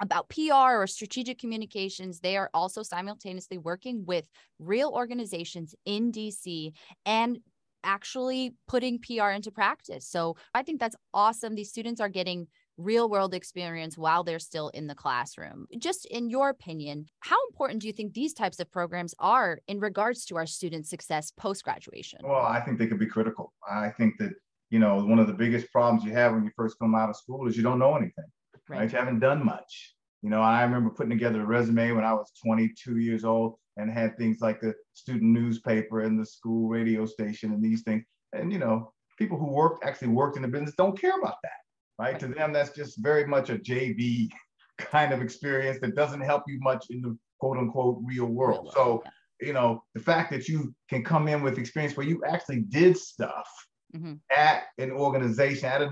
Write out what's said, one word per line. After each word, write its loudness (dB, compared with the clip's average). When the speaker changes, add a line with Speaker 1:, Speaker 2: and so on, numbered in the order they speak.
Speaker 1:
about -2
P -2
R 6
or 0
strategic -8
communications, -8
they -2
are -2
also -2
simultaneously -10
working -6
with -2
real 0
organizations -6
in 0
D -6
C -10
and 0
actually -4
putting -2
P -6
R 2
into -6
practice. -4
So -2
I 0
think -6
that's -2
awesome. 2
These -8
students -6
are 0
getting -4
real 2
world 2
experience -8
while 4
they're -4
still -8
in -10
the -12
classroom. -6
Just -6
in -6
your 2
opinion, -8
how 0
important -4
do -8
you -6
think -10
these -4
types -4
of -10
programs -6
are 2
in -6
regards -2
to -10
our -4
student -8
success -6
post-graduation? -8
Speaker 2:
Well, 2
I 2
think -2
they 2
could -2
be 0
critical. -2
I -2
think 2
that, -2
you 4
know, 4
one 6
of 6
the -2
biggest 0
problems 4
you -4
have 6
when 2
you -2
first -4
come 4
out 2
of -6
school -8
is 0
you 0
don't 2
know 6
anything, -4
right? -8
Speaker 1:
Right. 0
Speaker 2:
You -2
haven't 0
done 4
much. -6
You -2
know, 2
I 6
remember 2
putting -2
together 2
a -2
resume 4
when 2
I 2
was -2
twenty-two 0
years 0
old 2
and -4
had 0
things 0
like 0
the -2
student 2
newspaper 2
and 2
the -2
school -2
radio 0
station -6
and 0
these 2
things. 0
And, -4
you -2
know, 0
people 0
who -2
worked, 2
actually -4
worked 2
in -6
the -4
business -4
don't 2
care 2
about -2
that, -8
right? -2
Speaker 1:
Right. -8
Speaker 2:
To -6
them, -2
that's 2
just -10
very 4
much 2
a -2
J -2
V 0
<laughs> -20
kind 2
of 0
experience -2
that -2
doesn't 0
help 0
you -8
much 0
in -8
the -4
quote 0
unquote 0
real -4
world. 2
Speaker 1:
Real -2
world, -14
Speaker 2:
So, 4
Speaker 1:
yeah. -14
Speaker 2:
you -2
know, 2
the -8
fact 2
that -4
you -2
can -2
come 2
in 2
with 0
experience -4
where -4
you 0
actually -2
did 6
stuff -8
Speaker 1:
Mm-hmm. -10
Speaker 2:
at 6
an -4
organization, 2
at 2
a 0